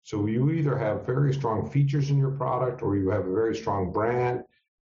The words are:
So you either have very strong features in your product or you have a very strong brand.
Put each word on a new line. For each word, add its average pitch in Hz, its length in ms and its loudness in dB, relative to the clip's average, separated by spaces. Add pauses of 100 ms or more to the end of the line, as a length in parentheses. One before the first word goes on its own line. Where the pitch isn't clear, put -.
So 104 240 -2
you 127 240 2
either 147 260 0
have 107 280 -2
very 135 280 2
strong 110 360 -2
features 143 420 2
in 143 60 2
your 135 140 2
product 123 520 -2
or 101 120 0
you 95 140 2
have 95 160 0
a 92 80 -2
very 110 220 2
strong 95 360 -2
brand. 123 520 0 (400)